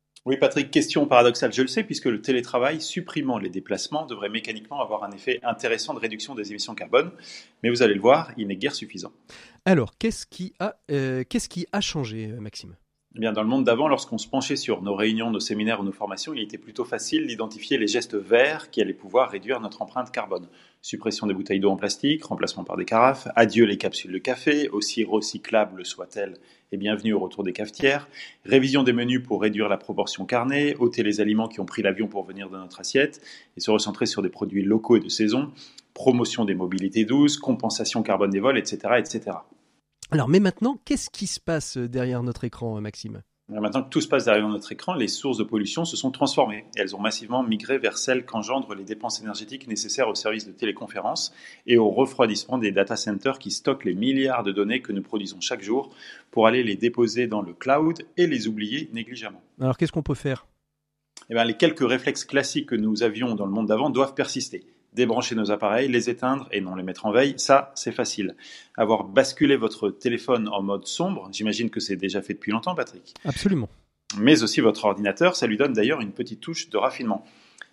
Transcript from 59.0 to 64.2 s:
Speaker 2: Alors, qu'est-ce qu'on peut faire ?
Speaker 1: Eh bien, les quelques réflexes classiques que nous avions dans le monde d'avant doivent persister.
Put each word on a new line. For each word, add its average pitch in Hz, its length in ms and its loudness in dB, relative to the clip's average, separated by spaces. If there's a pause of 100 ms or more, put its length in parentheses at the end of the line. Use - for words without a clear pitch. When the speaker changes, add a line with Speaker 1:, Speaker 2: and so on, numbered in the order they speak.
Speaker 2:
Alors, 131 160 2
qu'est-ce 165 140 0
qu'on 165 100 -2
peut 147 140 -2
faire ? - 320 -6 (800)
Speaker 1:
Eh 113 60 -4
bien, 117 80 6
les 117 120 2
quelques 156 320 4
réflexes 127 380 0
classiques 139 440 0
que 123 60 0
nous 107 280 2
avions 113 320 0
dans 101 100 -2
le 98 60 -2
monde 107 160 0
d'avant 117 240 2
doivent 135 240 2
persister. - 480 -4 (280)